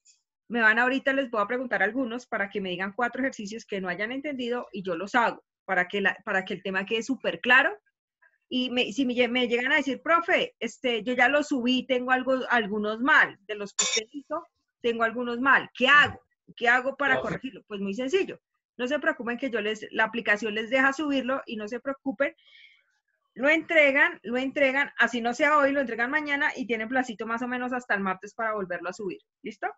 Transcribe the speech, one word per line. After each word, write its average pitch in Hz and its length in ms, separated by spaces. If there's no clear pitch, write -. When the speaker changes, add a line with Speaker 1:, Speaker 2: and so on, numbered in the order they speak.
Speaker 1:
me 233 100
van 220 180
ahorita, 262 340
les 269 180
voy 220 100
a 202 60
preguntar 247 340
algunos 233 460
para 202 220
que 208 100
me 190 100
digan 190 240
cuatro 240 280
ejercicios 220 440
que 202 140
no 185 80
hayan 190 240
entendido 254 640
y 196 100
yo 180 120
los 190 200
hago, 226 280
para 180 220
que 202 140
la, 190 240
para 190 180
que 202 120
el - 60
tema 190 240
quede 226 180
súper 202 360
claro. 277 380
Y 254 200
me, 247 220
si 269 140
me, 247 240
me 247 180
llegan 240 240
a 302 60
decir, 277 240
"Profe, 330 580
este, 233 440
yo 247 100
ya 247 160
lo 294 120
subí, 254 440
tengo 254 260
algo, 254 380
algunos 214 500
mal 240 380
de 214 80
los 202 180
que - 120
usted 226 260
hizo", 302 340
tengo 226 220
algunos 240 360
mal. 247 340
¿Qué 247 140
hago? - 340
¿Qué 233 120
hago 254 300
para 269 180
Speaker 2:
Claro. 254 80
Speaker 1:
corregirlo? 233 440
Pues 208 140
muy 196 120
sencillo. 262 460
No 247 100
se 285 120
preocupen 240 380
que 269 120
yo 220 120
les, 208 300
la 220 140
aplicación 220 500
les 220 140
deja 262 240
subirlo 269 520
y 233 100
no 214 120
se 233 120
preocupen. 277 560
Lo 247 160
entregan, 311 760
lo 240 140
entregan, 269 600
así 233 240
no 233 120
sea 302 240
hoy, 277 140
lo 285 80
entregan 233 320
mañana 294 440
y 262 100
tienen 220 240
placito 254 360
más 226 160
o 254 60
menos 247 240
hasta 247 220
el 202 80
martes 190 320
para 226 200
volverlo 175 360
a 185 40
subir. 185 260
¿Listo? - 260